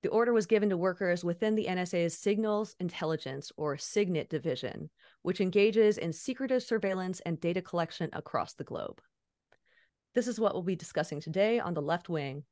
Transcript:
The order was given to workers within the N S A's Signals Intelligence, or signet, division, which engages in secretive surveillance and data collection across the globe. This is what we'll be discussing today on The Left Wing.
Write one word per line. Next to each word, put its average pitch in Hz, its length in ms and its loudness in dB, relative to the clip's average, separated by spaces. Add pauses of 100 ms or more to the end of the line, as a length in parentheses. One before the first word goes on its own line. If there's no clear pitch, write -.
The - 60 2
order 233 220 4
was 220 140 4
given 208 220 4
to 190 80 2
workers 180 480 2
within 196 320 2
the 214 100 0
N 185 120 -2
S 180 140 -2
A's 170 240 2
Signals 208 600 0
Intelligence, 156 800 -4
or 147 200 -2
signet, 180 540 0
division, 156 600 -4 (320)
which 175 180 -2
engages 208 580 6
in 165 140 -4
secretive 254 500 -2
surveillance 190 640 -2
and 170 140 -4
data 175 200 0
collection 170 520 -4
across - 420 -4
the - 80 -12
globe. - 380 -8 (1120)
This 240 140 0
is 226 100 -4
what 220 160 2
we'll 180 80 -2
be 180 140 -2
discussing 151 420 -4
today 196 400 2
on 170 160 -2
The 156 80 -2
Left 165 260 -2
Wing. 143 440 -4